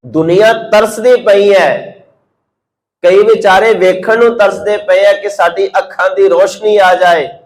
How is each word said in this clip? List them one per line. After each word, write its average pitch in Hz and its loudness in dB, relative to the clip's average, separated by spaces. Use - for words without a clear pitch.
ਦੁਨੀਆ 170 0
ਤਰਸਦੀ 220 0
ਪਈ 202 2
ਹੈ। 160 -2
ਕਈ 185 2
ਵਿਚਾਰੇ 208 2
ਵੇਖਣ 185 0
ਨੂੰ 233 0
ਤਰਸਦੇ 208 -2
ਪਏ 196 0
ਆ 202 4
ਕਿ 202 -6
ਸਾਡੀ 190 -2
ਅੱਖਾਂ 190 -4
ਦੀ 196 2
ਰੋਸ਼ਨੀ 196 0
ਆ 185 2
ਜਾਏ। 170 0